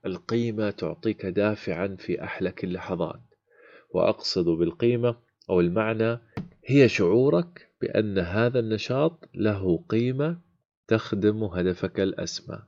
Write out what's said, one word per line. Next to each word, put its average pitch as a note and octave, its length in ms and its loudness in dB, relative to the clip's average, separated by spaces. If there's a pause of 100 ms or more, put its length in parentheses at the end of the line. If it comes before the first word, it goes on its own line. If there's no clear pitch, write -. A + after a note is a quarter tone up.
القيمة G#2+ 640 -2
تعطيك G2 560 -6
دافعا G2 720 -2
في - 260 -6
أحلك - 400 -6
اللحظات، F2+ 560 -6 (720)
وأقصد - 540 0
بالقيمة A#2 720 0 (340)
أو F#2 100 4
المعنى A2 580 0 (480)
هي C3 220 8
شعورك C3+ 800 2 (120)
بأن G#2 380 0
هذا A2 400 0
النشاط A#2+ 760 -2
له F#2+ 540 0
قيمة C3 500 0 (500)
تخدم G#2+ 560 2
هدفك F2+ 560 -2
الأسمى - 680 -4